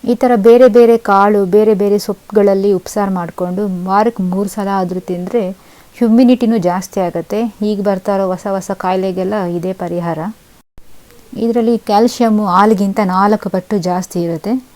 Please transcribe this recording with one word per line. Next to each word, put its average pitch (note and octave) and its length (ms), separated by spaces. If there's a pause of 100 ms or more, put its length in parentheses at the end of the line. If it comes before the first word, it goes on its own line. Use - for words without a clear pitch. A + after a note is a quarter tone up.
(100)
ಈ A#3+ 100
ಥರ B3 120 (120)
ಬೇರೆ A#3+ 220 (100)
ಬೇರೆ A#3 180 (140)
ಕಾಳು, G3+ 320 (140)
ಬೇರೆ G#3+ 260
ಬೇರೆ G3+ 240
ಸೊಪ್ಪುಗಳಲ್ಲಿ G3+ 720
ಉಪ್ಸಾರು G3 400
ಮಾಡಿಕೊಂಡು F3+ 460 (260)
ವಾರಕ್ಕೆ G#3+ 420
ಮೂರು G3 240
ಸಲ G3 140 (140)
ಆದರೂ F3+ 260
ತಿಂದರೆ F#3 340 (540)
ಹ್ಯುಮಿನಿಟಿನೂ A#3+ 600 (120)
ಜಾಸ್ತಿ F#3 380
ಆಗುತ್ತೆ. F3 340 (300)
ಈಗ G3+ 180
ಬರ್ತಾ G3 280
ಇರೋ G3 140
ಹೊಸ F#3 240
ಹೊಸ F#3+ 160 (140)
ಕಾಯಿಲೆಗೆಲ್ಲ F#3+ 500 (240)
ಇದೇ F#3 140 (100)
ಪರಿಹಾರ. E3+ 360 (1300)
ಇದರಲ್ಲಿ A#3 300 (160)
ಕ್ಯಾಲ್ಶಿಯಮ್ಮು G#3+ 640
ಹಾಲಿಗಿಂತ G3 460 (140)
ನಾಲ್ಕು G3+ 400
ಪಟ್ಟು G3 240 (100)
ಜಾಸ್ತಿ F3+ 380
ಇರುತ್ತೆ. E3+ 280 (220)